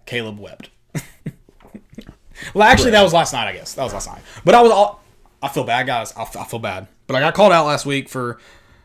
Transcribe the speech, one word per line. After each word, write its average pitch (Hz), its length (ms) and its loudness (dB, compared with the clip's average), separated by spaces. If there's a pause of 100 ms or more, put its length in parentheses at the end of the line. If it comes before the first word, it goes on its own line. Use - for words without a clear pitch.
Caleb 110 340 -10
wept. - 300 -20 (240)
<laughs> - 80 -10 (1500)
Well, 208 160 4
actually, 254 220 4
that 208 120 6
was 170 120 4
last 160 180 0
night, 113 160 -6
I 95 40 -8
guess. 87 220 -16
That 135 100 -6
was 110 100 -8
last 98 140 -12
night. - 120 -20 (240)
But 185 100 6
I 240 80 8
was 233 80 6
all, 202 320 0 (400)
I 135 60 -6
feel 135 160 -6
bad, 123 220 -2
guys. 120 300 -6
I, 117 60 -12
f-, - 140 -14
I - 80 -12
feel 117 140 -10
bad. 98 280 -10 (200)
But 131 100 -6
I 131 40 -2
got 160 140 -2
called 196 180 4
out 160 140 2
last 147 200 -4
week 139 220 -6
for 120 300 -10 (460)